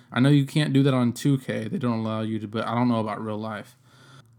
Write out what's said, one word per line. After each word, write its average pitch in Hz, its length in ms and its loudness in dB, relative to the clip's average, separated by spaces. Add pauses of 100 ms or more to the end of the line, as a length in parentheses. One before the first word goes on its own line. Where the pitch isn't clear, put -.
(120)
I 120 80 -2
know 135 100 4
you 143 160 6
can't 147 260 -2
do 139 120 6
that 139 100 4
on 123 200 2
two 139 260 0
K. 110 280 -6
They 170 120 -6
don't 117 220 -2
allow 110 200 -4
you 110 160 -4
to, 107 100 -8
but 110 200 -4
I 113 80 -2
don't 123 120 2
know 113 120 2
about 107 200 -4
real 107 200 -6
life. 107 360 -10 (640)